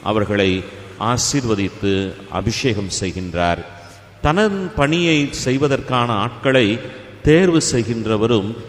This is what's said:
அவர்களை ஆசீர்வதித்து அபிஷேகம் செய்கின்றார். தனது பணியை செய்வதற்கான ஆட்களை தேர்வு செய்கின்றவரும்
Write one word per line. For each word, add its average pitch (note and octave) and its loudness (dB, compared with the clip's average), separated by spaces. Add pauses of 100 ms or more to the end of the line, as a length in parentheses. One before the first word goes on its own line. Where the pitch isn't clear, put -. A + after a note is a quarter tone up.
அவர்களை G2+ 2 (360)
ஆசீர்வதித்து G2+ 0 (180)
அபிஷேகம் G2+ -2 (100)
செய்கின்றார். F2 -2 (640)
தனது G3 2
பணியை D#3+ 0
செய்வதற்கான C3 0
ஆட்களை A#2 2 (440)
தேர்வு E3 6 (100)
செய்கின்றவரும் A2 0 (140)